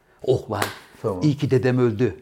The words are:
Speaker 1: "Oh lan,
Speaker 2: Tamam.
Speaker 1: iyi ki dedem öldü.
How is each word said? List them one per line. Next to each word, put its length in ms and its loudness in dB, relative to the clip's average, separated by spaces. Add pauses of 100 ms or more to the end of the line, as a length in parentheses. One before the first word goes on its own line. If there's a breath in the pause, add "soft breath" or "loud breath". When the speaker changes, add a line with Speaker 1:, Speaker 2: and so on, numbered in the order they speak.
(280)
Speaker 1:
"Oh 240 0
lan, 100 -4 (400)
Speaker 2:
Tamam. 220 -4
Speaker 1:
iyi 140 2
ki 140 -2
dedem 280 2
öldü. 420 0